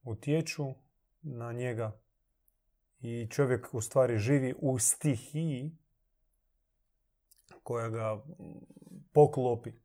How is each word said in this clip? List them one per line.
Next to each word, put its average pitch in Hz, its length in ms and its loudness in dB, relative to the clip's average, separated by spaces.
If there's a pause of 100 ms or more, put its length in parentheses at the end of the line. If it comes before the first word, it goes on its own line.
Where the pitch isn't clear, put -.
utječu 147 600 -2 (560)
na 120 320 -10
njega 120 460 -4 (1000)
i 117 300 -6
čovjek 131 440 0
u 113 80 -4
stvari 123 360 2
živi 131 420 2
u 131 200 0
stihiji 147 960 -2 (1900)
koja 117 260 -4
ga 110 340 -4 (920)
poklopi. 127 580 6 (120)